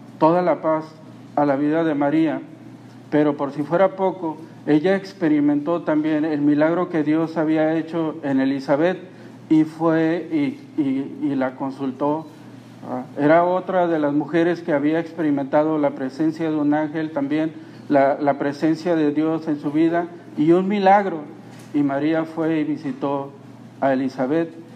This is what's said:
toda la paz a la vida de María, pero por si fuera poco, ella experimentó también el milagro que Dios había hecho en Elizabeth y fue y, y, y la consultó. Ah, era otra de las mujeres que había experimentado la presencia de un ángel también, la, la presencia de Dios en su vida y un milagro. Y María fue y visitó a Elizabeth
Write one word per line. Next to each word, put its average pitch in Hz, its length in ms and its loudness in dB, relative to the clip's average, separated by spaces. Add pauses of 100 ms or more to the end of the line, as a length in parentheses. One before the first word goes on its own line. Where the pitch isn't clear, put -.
(200)
toda 165 220 4
la 160 220 0
paz 156 240 -2 (500)
a 147 80 4
la 143 120 2
vida 151 280 0
de 156 100 0
María, 143 460 0 (720)
pero 147 260 2
por 135 160 -4
si 151 100 -4
fuera 185 340 2
poco, 165 400 -2 (300)
ella 156 300 4
experimentó 151 840 0
también 156 440 0
el 147 160 -2
milagro 156 480 2
que 165 120 0
Dios 160 360 0
había 156 360 2
hecho 160 480 -4
en 139 160 0
Elizabeth 139 600 0 (500)
y 156 160 6
fue 160 640 0
y, 143 300 -2 (160)
y, 139 540 -2
y 139 60 -2
la 131 180 0
consultó. 139 720 -4 (600)
Ah, 123 180 -8 (140)
era 156 260 6
otra 180 420 0
de 165 120 0
las 147 140 0
mujeres 165 480 0
que 170 140 -2
había 151 260 2
experimentado 151 800 0
la 143 120 2
presencia 156 600 -2
de 156 60 -2
un 147 180 2
ángel 156 380 -2
también, 151 400 -2 (360)
la, 139 320 4
la 139 180 0
presencia 156 560 0
de 151 180 2
Dios 160 360 -2
en 147 100 -2
su 147 120 -4
vida 165 380 2 (280)
y 151 160 4
un 185 160 4
milagro. 196 520 4 (520)
Y 147 100 2
María 147 420 0
fue 160 360 -2
y 151 40 0
visitó 139 640 -4 (500)
a 135 140 2
Elizabeth 135 560 0 (260)